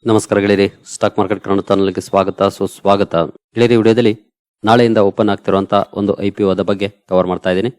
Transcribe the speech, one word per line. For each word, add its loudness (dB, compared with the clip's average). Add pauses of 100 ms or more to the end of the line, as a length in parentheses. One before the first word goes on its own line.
ನಮಸ್ಕಾರ 0
ಗೆಳೆಯರಿ, 2 (220)
ಸ್ಟಾಕ್ -4
ಮಾರ್ಕೆಟ್ -2
ಕನ್ನಡ -2
ಚಾನಲ್‌ಗೆ -2
ಸ್ವಾಗತ, -2
ಸುಸ್ವಾಗತ. -2 (200)
ಗೆಳೆಯರಿ, 0
ವಿಡಿಯೋದಲ್ಲಿ 2 (440)
ನಾಳೆಯಿಂದ 4
ಓಪನ್ 0
ಆಗ್ತಿರುವಂತ -2 (200)
ಒಂದು -2
ಐ -2
ಪಿ -6
ಒ 2
ದ -6
ಬಗ್ಗೆ -4
ಕವರ್ -2
ಮಾಡ್ತಾ -4
ಇದ್ದೀನಿ. -2 (100)